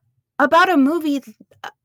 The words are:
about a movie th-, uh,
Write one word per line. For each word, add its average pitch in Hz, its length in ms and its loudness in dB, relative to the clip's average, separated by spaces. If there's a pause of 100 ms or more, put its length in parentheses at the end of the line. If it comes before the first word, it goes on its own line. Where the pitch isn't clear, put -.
(400)
about 330 300 2
a 339 80 0
movie 285 420 0
th-, - 180 -16 (260)
uh, - 60 -16 (140)